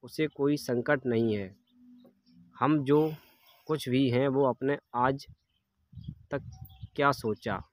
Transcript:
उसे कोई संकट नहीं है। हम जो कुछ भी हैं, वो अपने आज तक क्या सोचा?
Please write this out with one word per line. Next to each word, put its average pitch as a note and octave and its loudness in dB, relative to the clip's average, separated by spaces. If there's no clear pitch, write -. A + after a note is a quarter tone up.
उसे D3+ -4
कोई C#3+ 0
संकट C3 -2
नहीं A2+ 2
है। G2 -8
हम C#3+ 2
जो D3+ 2
कुछ D3 -4
भी C3 4
हैं, B2 2
वो C3+ 2
अपने C3+ 0
आज C3+ 0
तक - -8
क्या C#3+ 2
सोचा? G#2+ -4